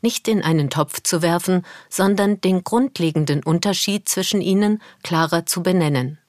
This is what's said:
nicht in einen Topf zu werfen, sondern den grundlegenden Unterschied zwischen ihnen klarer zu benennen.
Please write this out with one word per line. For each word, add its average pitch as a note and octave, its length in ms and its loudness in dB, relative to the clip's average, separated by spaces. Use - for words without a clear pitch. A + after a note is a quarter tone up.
nicht - 260 -2
in G#3+ 160 0
einen D#3 260 2
Topf D3+ 320 -4
zu E3+ 220 0
werfen, F3 420 0
sondern G3+ 500 0
den F#3 240 0
grundlegenden D#3 760 0
Unterschied G3 640 -2
zwischen F#3+ 340 -2
ihnen G#3 380 2
klarer E3 460 0
zu F3 160 -4
benennen. D3+ 640 0